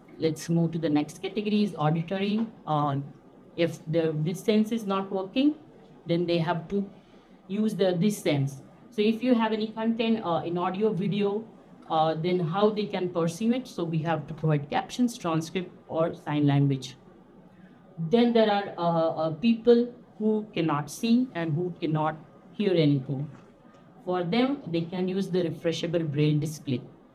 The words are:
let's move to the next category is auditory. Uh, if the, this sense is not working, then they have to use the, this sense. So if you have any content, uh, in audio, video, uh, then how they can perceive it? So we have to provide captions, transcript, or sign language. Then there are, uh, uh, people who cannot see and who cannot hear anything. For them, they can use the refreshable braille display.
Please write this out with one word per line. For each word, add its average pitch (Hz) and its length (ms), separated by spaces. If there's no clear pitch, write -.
let's 156 320
move 165 220
to 165 80
the 156 100
next 147 320
category 208 420
is 175 140
auditory. 190 680
Uh, 147 300
if 165 300
the, 160 340
this 180 240
sense 214 280
is 226 140
not 196 260
working, 226 440
then 170 180
they 170 140
have 170 280
to 202 220
use 214 280
the, 180 240
this 208 180
sense. 139 440
So - 120
if 220 220
you 254 120
have 220 180
any 220 140
content, 226 580
uh, 170 200
in 170 120
audio, 185 340
video, 202 540
uh, 160 240
then 180 240
how 196 320
they 208 140
can 185 240
perceive 170 420
it? 254 160
So - 160
we 165 160
have 156 280
to 160 60
provide 151 380
captions, - 440
transcript, 165 540
or 160 280
sign 147 320
language. 139 480
Then 233 340
there 220 180
are, 196 260
uh, 170 320
uh, 160 220
people 233 600
who 214 380
cannot 151 340
see 240 460
and 165 180
who 180 260
cannot 156 360
hear 202 180
anything. 143 580
For 180 180
them, 254 420
they 170 160
can 185 260
use 185 220
the 175 140
refreshable 165 680
braille 151 300
display. 139 420